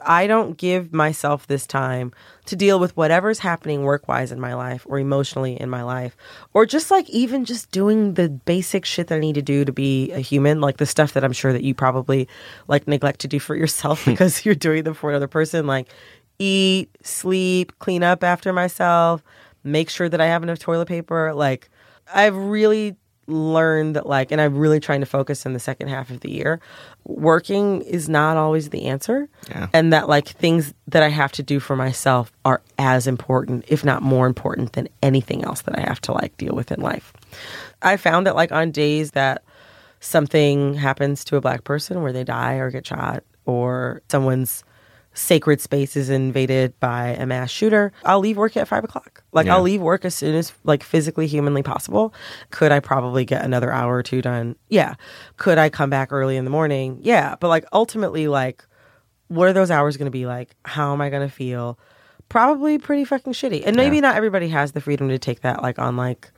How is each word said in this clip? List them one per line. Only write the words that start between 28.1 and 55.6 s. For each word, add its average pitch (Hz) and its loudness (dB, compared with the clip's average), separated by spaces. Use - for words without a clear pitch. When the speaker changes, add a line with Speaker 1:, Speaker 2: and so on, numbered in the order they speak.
Speaker 1:
always 156 0
the - -6
answer. 220 -2
Speaker 2:
Yeah. - -8
Speaker 1:
And 165 6
that, 156 4
like, 143 2
things 165 0
that 156 4
I 156 6
have 147 0
to - -8
do 143 -2
for 139 -4
myself 127 0
are 131 2
as 131 2
important, 127 -2
if - 0
not 139 0
more 127 4
important, - -4
than - -6
anything 135 0
else - -8
that - -6
I - -4
have - -4
to, - -4
like, - -4
deal - -4
with - -6
in - -6
life. - -6
I 196 2
found 180 2
that, - 2
like, 165 2
on 160 0
days 151 0
that 135 0
something 143 2
happens 139 -2
to 143 -2
a 135 0
Black 123 -2
person 156 -6
where 131 -4
they 127 -6
die 123 -4
or 131 -4
get 127 -10
shot - -6
or 123 -4
someone's 131 0
sacred 151 2
space 139 -2
is 135 -2
invaded 131 0
by 120 -2
a 123 -6
mass 127 -4
shooter, 208 2
I'll 190 4
leave 214 0
work 214 -2
at - -2
five 208 -2
o'clock. - -12
Like, 160 4
Speaker 2:
Yeah. 180 4
Speaker 1:
I'll 185 6
leave 190 2
work 175 0
as 175 -4
soon 151 -2
as, 160 -2
like, 147 2
physically, 160 0
humanly 143 0
possible. 214 -2
Could 151 4
I 143 4
probably 127 0
get 131 -2
another 123 0
hour 123 0
or 123 -2
two 131 -4
done? 120 -4
Yeah. 185 2
Could 170 2
I 156 6